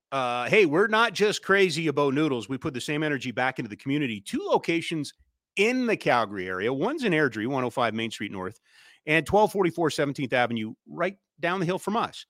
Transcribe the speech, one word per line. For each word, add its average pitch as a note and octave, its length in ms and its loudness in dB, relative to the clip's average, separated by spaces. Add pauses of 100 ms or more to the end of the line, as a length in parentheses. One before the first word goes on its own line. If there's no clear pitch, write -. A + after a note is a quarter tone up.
(120)
Uh, B2 360 -2
"Hey, G3 180 6
we're E3+ 220 2
not A3 260 2
just F#3+ 280 0
crazy F3+ 440 2
about C#3+ 260 2
noodles. C3 360 0
We C3 100 -6
put C3+ 160 -6
the A#2+ 60 -6
same D3+ 220 -4
energy C3+ 280 -4
back B2+ 280 0
into B2+ 120 -8
the G#2 60 -10
community." C3+ 440 -2
Two C#4+ 220 -6
locations E3+ 720 -2 (420)
in B3 300 2
the G#3 100 2
Calgary A2 500 0
area. F#2 260 -2
One's A#3+ 320 -2
in G3+ 80 2
Airdrie, B2 340 2
one C3 180 -2
oh A#2+ 60 -2
five A2+ 240 0
Main A2+ 160 -4
Street G2+ 220 -8
North, F#2+ 280 -10 (460)
and D#3 180 2
twelve G#3 260 4
forty-four E3+ 400 0
Seventeenth C#3+ 440 -2
Avenue, A#2 400 0 (120)
right E3+ 300 -4 (240)
down F3 200 -2
the E3+ 60 0
hill F3+ 120 -2
from G3+ 180 -4
us. - 340 -6